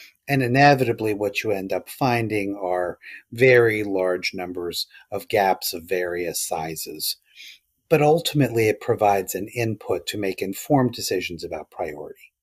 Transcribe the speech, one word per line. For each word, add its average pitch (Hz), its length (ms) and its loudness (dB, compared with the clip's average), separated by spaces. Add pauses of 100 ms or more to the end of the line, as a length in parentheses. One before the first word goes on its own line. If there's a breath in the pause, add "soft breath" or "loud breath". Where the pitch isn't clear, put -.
(280 loud breath)
And 139 140 2
inevitably, 123 720 4
what 101 300 -2
you 110 80 -2
end 95 220 -4
up 92 160 -4
finding 107 720 -2
are 90 360 -2 (340 loud breath)
very 117 520 6
large 92 500 -2
numbers 90 540 -8 (240 loud breath)
of 101 160 -8
gaps 98 460 2
of 82 100 -10
various 87 560 -4
sizes. 80 800 -8 (720 loud breath)
But 156 120 4
ultimately, 139 680 2
it - 120 -2
provides 101 540 2
an 98 140 -6
input 113 580 -4
to - 100 -6
make 98 240 -4
informed 123 520 0
decisions 87 500 -6
about 80 280 -10
priority. 73 720 -12